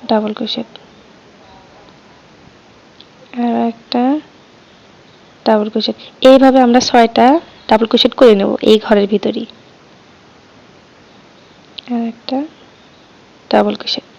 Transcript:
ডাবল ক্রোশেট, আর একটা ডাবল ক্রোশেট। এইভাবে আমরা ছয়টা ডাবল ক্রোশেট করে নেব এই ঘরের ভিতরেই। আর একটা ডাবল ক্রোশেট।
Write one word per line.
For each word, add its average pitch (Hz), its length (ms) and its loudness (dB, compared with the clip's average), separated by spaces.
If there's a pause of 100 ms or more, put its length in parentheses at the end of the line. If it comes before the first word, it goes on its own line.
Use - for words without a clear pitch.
(100)
ডাবল 214 280 -4
ক্রোশেট, 233 320 -10 (2750)
আর 233 100 -2 (160)
একটা 240 320 -8 (1400)
ডাবল 214 260 0
ক্রোশেট। 220 240 -6 (340)
এইভাবে 262 360 4
আমরা 240 220 2
ছয়টা 233 380 2 (420)
ডাবল 220 220 2
ক্রোশেট 240 300 0
করে 240 200 6
নেব 214 100 -2 (200)
এই 214 160 4
ঘরের 202 260 0
ভিতরেই। 214 360 -4 (2500)
আর 233 80 -4 (100)
একটা - 260 -10 (1120)
ডাবল 208 280 0
ক্রোশেট। - 260 -10 (120)